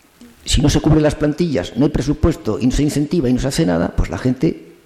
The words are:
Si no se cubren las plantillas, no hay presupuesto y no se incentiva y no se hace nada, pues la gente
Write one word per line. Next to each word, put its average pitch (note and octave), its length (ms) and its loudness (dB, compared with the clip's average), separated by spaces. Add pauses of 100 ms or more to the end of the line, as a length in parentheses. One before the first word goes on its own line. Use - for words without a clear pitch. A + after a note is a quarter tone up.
(460)
Si - 160 0
no D3 80 4
se D#3 100 2
cubren D#3 220 4
las D3 120 2
plantillas, D3+ 640 -2
no C3+ 80 2
hay D#3 60 2
presupuesto C#3+ 680 -2
y B2 80 0
no B2+ 60 2
se C#3 100 2
incentiva D3 460 0
y B2+ 60 2
no A#2+ 60 0
se C3 80 -2
hace D#3+ 180 0
nada, - 280 0
pues - 140 -2
la D#2+ 80 -6
gente - 560 -2 (140)